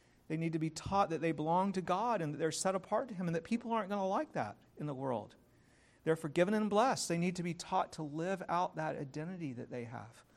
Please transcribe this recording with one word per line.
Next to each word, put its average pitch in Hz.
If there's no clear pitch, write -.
They 160
need 165
to 165
be 156
taught 196
that 156
they 165
belong 165
to 190
God 196
and 151
that 156
they're 160
set 190
apart 226
to 233
Him 180
and 170
that 165
people 233
aren't 214
gonna 202
like 226
that 110
in 151
the 147
world. 127
They're 160
forgiven 165
and 214
blessed. 208
They 170
need 175
to 175
be 175
taught 185
to 160
live 165
out 175
that 156
identity 151
that 123
they 123
have, 117